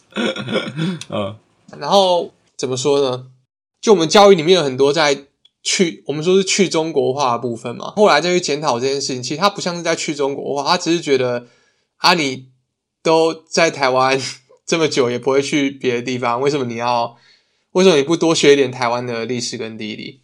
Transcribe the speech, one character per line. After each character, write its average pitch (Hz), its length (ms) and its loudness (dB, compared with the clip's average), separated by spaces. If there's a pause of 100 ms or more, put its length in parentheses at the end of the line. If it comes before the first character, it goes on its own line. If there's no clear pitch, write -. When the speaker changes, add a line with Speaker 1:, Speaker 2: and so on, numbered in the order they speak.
(460)
Speaker 1:
<laughs> 160 640 -6
嗯。 107 260 -8 (420)
Speaker 2:
然 147 120 -8
后， 185 420 2 (260)
怎 135 100 -4
么 131 80 -4
说 143 260 0
呢？ 127 260 -4 (540)
就 226 120 4
我 190 40 6
们 165 120 0
教 202 220 8
育 196 40 8
里 156 80 -2
面 175 120 4
有 170 80 2
很 131 120 -2
多 139 160 4
在 147 340 0 (380)
去， - 440 -2
我 139 60 -6
们 151 100 -6
说 185 120 2
是 196 80 4
去 185 240 0
中 160 240 -2
国 131 220 0
化 131 200 0
的 117 60 -2
部 120 160 -6
分 120 200 -10
嘛。 - 200 -12
后 208 120 4
来 151 120 6
再 175 120 0
去 180 100 2
检 147 180 -4
讨 139 200 -2
这 127 80 -2
件 139 120 -2
事 135 140 -6
情， 123 100 -8
其 127 60 -10
实 147 80 -6
他 196 120 2
不 - 120 -6
像 175 140 -6
是 175 60 -10
在 165 140 -2
去 170 180 -8
中 139 220 -2
国 135 200 -8
化， 143 160 -2
他 180 60 2
只 160 140 -4
是 170 80 0
觉 147 180 0
得， 123 280 -4 (520)
啊， 170 160 2
你 135 340 -4 (540)
都 160 320 2
在 165 380 0
台 139 180 0
湾 131 300 2 (220)
<laughs> - 240 -20
这 175 120 0
么 160 100 2
久， 127 220 0
也 120 80 -4
不 123 140 -2
会 139 100 2
去 139 300 -2
别 135 240 -4
的 120 60 -4
地 123 160 -6
方， 120 240 -2
为 143 80 0
什 147 100 -2
么 127 60 -4
你 117 100 -8
要， 120 400 -2 (560)
为 180 120 2
什 190 60 8
么 175 60 6
你 143 80 2
不 160 140 0
多 165 180 0
学 147 180 6
一 - 20 10
点 135 140 2
台 123 200 -4
湾 123 160 -4
的 117 200 -6
历 123 140 -6
史 123 180 -8
跟 110 200 -10
地 107 180 -8
理？ - 280 -14